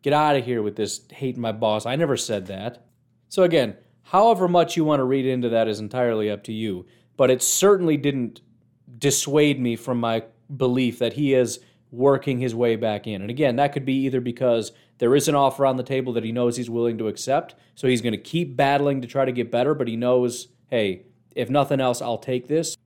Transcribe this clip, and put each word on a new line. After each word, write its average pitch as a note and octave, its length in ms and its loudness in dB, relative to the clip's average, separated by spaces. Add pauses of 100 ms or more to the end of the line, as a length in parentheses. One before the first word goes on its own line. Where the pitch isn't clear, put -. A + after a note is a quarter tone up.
Get C#3 100 0
out D3+ 240 4
of B2 80 -2
here A#2 180 -2
with G#2 140 -4
this G#2 240 -4 (100)
hating B2+ 320 -8
my A2+ 80 -2
boss. G#2+ 360 -2
I B2+ 100 -2
never D3 200 0
said G2+ 300 -4
that." G2 400 -12 (420)
So F#3+ 140 2
again, D3+ 340 2 (280)
however F#3+ 440 4
much E3+ 280 2
you E3 80 2
want D3+ 160 2
to C3 40 2
read C3 220 0
into B2 240 -2
that A2+ 180 2
is G#2+ 120 -4
entirely A2 500 -2
up G2+ 140 -8
to A2+ 80 -10
you, G#2+ 340 -6 (320)
but C3 120 6
it B2+ 120 2
certainly F#3 560 2
didn't C3+ 420 -4 (580)
dissuade C#3+ 600 2
me A#2+ 160 0
from B2 220 -4
my A2+ 240 -2 (340)
belief B2 420 0
that A#2 160 -2
he C3+ 200 2
is B2 260 2 (300)
working C3 480 2
his B2 160 -2
way A#2 200 2
back G#2+ 320 -4
in. G2+ 160 -8
And G#2+ 80 -8
again, B2+ 260 0
that C#3+ 160 2
could C#3 120 -6
be C3 100 -2 (100)
either C3 160 0
because A#2+ 520 -2 (260)
there B2 160 4
is C#3+ 140 2
an D3 80 2
offer C#3 280 2
on C3 120 2
the B2 80 -6
table C3 300 -4
that A2+ 100 -2
he A2+ 80 -6
knows A#2+ 240 0
he's A#2+ 120 -6
willing A#2 300 -2
to A2+ 100 -4
accept, C3+ 460 -4 (220)
so C#3 120 -4
he's A#2+ 140 2
gonna A2 160 -2
keep D#3 380 -4
battling C#3 440 2
to A#2+ 80 -10
try C3+ 160 0
to C3 80 -2
get A#2+ 180 -4
better, B2+ 240 0
but C3 140 -4
he A2+ 80 -6
knows, B2 520 0 (180)
"Hey, G#2 380 -2 (300)
if A2+ 140 -4
nothing C#3 320 2
else, B2 220 0
I'll A#2 160 -4
take B2+ 300 -6
this." D#3 380 -2